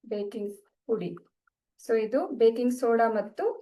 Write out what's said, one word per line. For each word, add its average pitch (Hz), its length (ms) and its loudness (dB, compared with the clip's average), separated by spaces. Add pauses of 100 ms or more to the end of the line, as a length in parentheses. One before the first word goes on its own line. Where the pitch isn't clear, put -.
ಬೇಕಿಂಗ್ 202 480 -6 (300)
ಪುಡಿ. 175 280 -4 (680)
So - 160 -2
ಇದು 220 240 0 (120)
ಬೇಕಿಂಗ್ 233 420 4
ಸೋಡಾ 233 360 2
ಮತ್ತು 214 340 -4 (180)